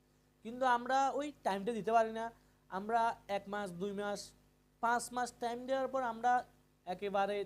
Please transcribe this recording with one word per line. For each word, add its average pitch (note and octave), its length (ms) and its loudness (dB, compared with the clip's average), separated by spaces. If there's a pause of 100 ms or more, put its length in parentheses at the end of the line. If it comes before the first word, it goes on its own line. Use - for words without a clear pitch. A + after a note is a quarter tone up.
(440)
কিন্তু B3 200 -4 (140)
আমরা B3 200 2 (220)
ওই D4 80 -2 (180)
টাইমটা G3 340 0
দিতে G#3 180 0
পারি A3 220 6
না। A3+ 60 -4 (540)
আমরা A3+ 220 2 (360)
এক G3 60 -4 (100)
মাস, G3+ 140 -4 (140)
দুই G3+ 200 -4
মাস, G3+ 180 -4 (640)
পাঁচ A#3 200 2 (120)
মাস B3 140 -2 (140)
টাইম A#3+ 140 -2 (120)
দেওয়ার C4 240 0
পর C4 100 0 (100)
আমরা A#3 200 2 (600)
একেবারে G3 420 0 (100)